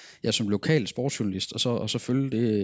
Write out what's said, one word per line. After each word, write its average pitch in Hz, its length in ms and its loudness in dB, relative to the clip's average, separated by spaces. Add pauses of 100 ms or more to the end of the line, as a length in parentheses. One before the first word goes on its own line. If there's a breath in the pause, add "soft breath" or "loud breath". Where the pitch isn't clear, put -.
(240 loud breath)
ja, 117 80 2
som 104 180 0
lokal 104 380 2
sportsjournalist, 110 640 -4
og 110 60 -4
så, 127 100 0
og 113 200 0
så 120 100 -2
følge 135 300 0
det, 117 160 2 (180)